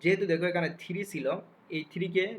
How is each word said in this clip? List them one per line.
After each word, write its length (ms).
যেহেতু 220
দেখো, 200
এখানে 240
থ্রি 340
ছিল, 280
এই 140
থ্রি 240
কে 320